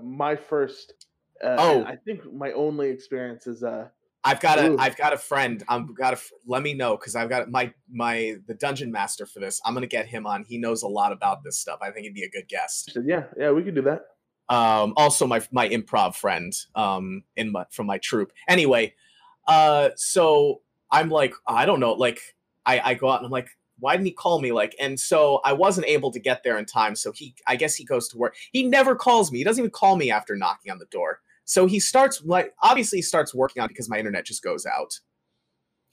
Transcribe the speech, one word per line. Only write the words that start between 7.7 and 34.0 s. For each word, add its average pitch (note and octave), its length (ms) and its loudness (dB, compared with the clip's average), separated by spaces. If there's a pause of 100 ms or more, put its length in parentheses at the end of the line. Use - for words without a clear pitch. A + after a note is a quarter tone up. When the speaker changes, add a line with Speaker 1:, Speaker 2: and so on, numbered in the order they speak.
Speaker 2:
my, A#2 460 -2 (100)
the A2+ 80 -12
dungeon C3+ 360 -6
master G2+ 340 -6
for - 140 -20
this. G2 260 -6
I'm A#2 80 -2
gonna B2+ 140 -4
get A2+ 200 -4
him A2+ 180 -10
on. G#2 200 -6
He A#2 120 -12
knows A2+ 240 -4
a A2 60 -8
lot G2+ 240 0
about G2 320 -2
this - 160 -8
stuff. - 220 -10
I G2+ 100 -8
think G#2 140 -14
he'd G#2 100 -14
be G2 80 -10
a F#2 60 -10
good G2 180 -12
guest. - 440 -8
Speaker 1:
So, A#2+ 140 -6
yeah, D#3+ 200 -2 (120)
yeah, D3 140 0
we D#3+ 120 2
could F#3 120 -8
do C#3 80 0
that. D3 200 0 (460)
Speaker 2:
Um, A2 480 2
also D3 300 4
my, A#2 140 0 (100)
my B2 180 0
improv G#2 460 0
friend, F2+ 380 -4 (220)
um, F#2+ 480 -4 (120)
in A2 160 -6
my, F#2 180 -6
from - 160 -10
my G2+ 120 -4
troupe. G#2 340 -4 (160)
Anyway, C3+ 460 2 (540)
uh, D3+ 480 6
so D3+ 640 4 (300)
I'm D#3+ 180 4
like, D3 240 2 (140)
I A#2+ 180 2
don't F3 160 4
know, A#2 120 2
like, A#2+ 280 0 (440)
I, B2+ 140 4 (120)
I - 20 2
go C3 160 0
out C3 80 2
and - 80 -6
I'm B2 60 -10
like, B2+ 180 -4 (300)
"Why C3+ 160 0
didn't F#3+ 100 -2
he F3+ 80 -2
call E3+ 260 0
me?" C3 140 -2
Like, A2 260 0
and C3+ 200 -4
so D3+ 440 4
I C#3 100 2
wasn't F3+ 340 2
able C#3 240 2
to A#2+ 80 -10
get B2 240 -2
there A#2 140 0
in G#2 80 -6
time. G#2+ 300 0
So - 160 -6
he, C3 240 -18 (120)
I B2+ 100 2
guess D3+ 180 -2
he D3+ 80 -10
goes B2 260 -2
to A#2+ 80 -16
work. A#2+ 180 -2 (180)
He C4 100 0
never B3+ 320 4
calls A3+ 380 4
me. A#2+ 60 -4
He C3+ 40 -2
doesn't A3+ 180 2
even A#3 100 -2
call G3 260 4
me C3+ 140 2
after G#2+ 260 -2
knocking F#2 340 -4
on F#2 80 -10
the - 60 -18
door. E2+ 340 -4 (260)
So F#3 200 4
he F#3+ 140 2
starts, C4+ 440 2
like, E3+ 380 0
obviously G#3+ 380 4
he - 20 -2
starts D#3+ 340 0
working B2+ 260 0
on A2+ 40 0
it A2 40 -6
because A2+ 200 -10
my A2 80 -4
internet G2+ 280 -4